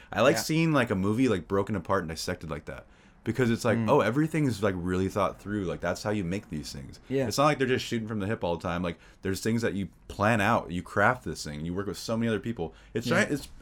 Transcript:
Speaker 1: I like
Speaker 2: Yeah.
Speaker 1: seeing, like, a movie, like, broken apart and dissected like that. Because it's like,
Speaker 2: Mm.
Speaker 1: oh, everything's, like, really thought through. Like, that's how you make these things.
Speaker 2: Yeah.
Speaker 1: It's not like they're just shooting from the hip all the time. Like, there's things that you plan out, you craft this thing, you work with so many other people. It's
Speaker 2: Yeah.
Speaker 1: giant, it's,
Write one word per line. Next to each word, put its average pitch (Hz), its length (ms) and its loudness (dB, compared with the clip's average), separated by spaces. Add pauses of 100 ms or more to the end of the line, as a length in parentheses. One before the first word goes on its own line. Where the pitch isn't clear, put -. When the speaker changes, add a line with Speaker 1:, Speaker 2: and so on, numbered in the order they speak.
(120)
Speaker 1:
I 104 100 2
like 151 140 6
Speaker 2:
Yeah. - 60 0
Speaker 1:
seeing, 160 300 2
like, 123 180 2
a 104 60 2
movie, 107 320 2
like, 92 180 0
broken 98 300 0
apart 95 260 0
and 80 80 -6
dissected 82 400 -6
like 73 160 -8
that. - 200 -12 (360)
Because 117 280 2
it's 113 160 0
like, 110 100 4
Speaker 2:
Mm. 113 140 0
Speaker 1:
oh, 139 100 6
everything's, 131 640 2
like, 98 160 2
really 92 300 0
thought 90 340 0
through. 101 220 -4
Like, 76 160 -4
that's 87 220 -2
how 107 80 -2
you 104 140 0
make 95 240 -4
these 76 240 -8
things. 69 360 -14
Speaker 2:
Yeah. 131 180 0
Speaker 1:
It's 110 120 -2
not 139 60 4
like 147 140 4
they're 131 80 2
just 123 180 0
shooting 110 240 -4
from 110 120 -4
the 95 60 -2
hip 110 160 -2
all 87 140 0
the 85 60 -10
time. 87 200 -2
Like, 87 160 -4 (240)
there's 92 180 -2
things 113 220 0
that 90 120 0
you 98 140 -2 (200)
plan 107 320 2
out, 104 300 2
you 87 120 -2
craft 117 420 2
this 78 200 -6
thing, 76 220 -6
you 87 80 -4
work 98 120 -4
with 90 120 -6
so 113 180 -4
many 117 120 0
other 107 120 0
people. 98 320 -6 (220)
It's 120 120 -4
Speaker 2:
Yeah. 147 100 2
Speaker 1:
giant, 202 160 2
it's, 139 160 -4 (140)